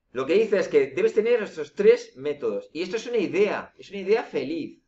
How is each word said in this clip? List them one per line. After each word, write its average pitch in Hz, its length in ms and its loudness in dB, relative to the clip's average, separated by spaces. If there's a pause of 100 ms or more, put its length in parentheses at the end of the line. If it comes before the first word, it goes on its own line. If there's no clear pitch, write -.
(120)
Lo 127 140 -6
que 160 80 2
dice 208 240 2
es 165 100 -2
que 139 200 4
debes - 260 0
tener 226 280 2
estos 156 320 -10
tres 226 420 4
métodos. 127 560 -6
Y 156 100 -6
esto 185 140 -6
es 226 100 -8
una 240 120 -4
idea, 156 600 0
es - 120 -20
una 196 100 -12
idea 196 220 0
feliz. 143 640 -8